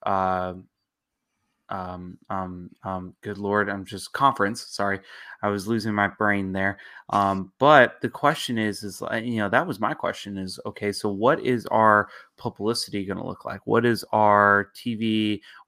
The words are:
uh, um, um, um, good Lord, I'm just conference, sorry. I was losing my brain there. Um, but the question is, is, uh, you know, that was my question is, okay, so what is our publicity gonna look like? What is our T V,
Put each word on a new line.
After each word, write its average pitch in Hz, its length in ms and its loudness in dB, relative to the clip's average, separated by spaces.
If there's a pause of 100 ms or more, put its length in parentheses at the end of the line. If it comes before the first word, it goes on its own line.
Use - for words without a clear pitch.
uh, 92 500 -2 (1160)
um, 90 480 -10 (140)
um, 90 400 -8 (120)
um, 92 380 -8
good 104 160 -10
Lord, 101 320 0
I'm 98 160 -8
just - 260 -14
conference, 120 580 0
sorry. 98 300 -2 (440)
I 104 60 0
was 101 180 -2
losing 110 260 -2
my 101 140 2
brain 101 440 0
there. 95 280 -2 (320)
Um, 98 480 0
but 135 420 6
the 120 80 -4
question 143 480 -2
is, 107 260 -2
is, 98 180 -12
uh, 113 220 -6
you 120 140 -4
know, 101 120 -2
that 131 160 2
was 120 140 -8
my 104 140 -2
question 98 440 -8
is, 95 280 -10
okay, 104 260 -6
so 104 180 -4
what 110 360 0
is 123 220 -2
our 107 420 6 (280)
publicity 104 680 -4
gonna 92 200 -6
look - 200 -12
like? - 200 -10
What 113 200 2
is 117 260 0
our 101 600 6
T 120 220 -8
V, 110 480 -2 (240)